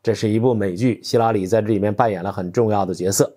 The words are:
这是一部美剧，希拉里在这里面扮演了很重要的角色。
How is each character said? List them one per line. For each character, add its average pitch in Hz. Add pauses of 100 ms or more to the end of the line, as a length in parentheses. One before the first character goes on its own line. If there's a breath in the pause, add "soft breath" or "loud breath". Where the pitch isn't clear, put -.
这 113
是 110
一 110
部 120
美 98
剧， 117
希 -
拉 113
里 98
在 110
这 107
里 107
面 104
扮 113
演 87
了 98
很 90
重 113
要 101
的 90
角 90
色。 131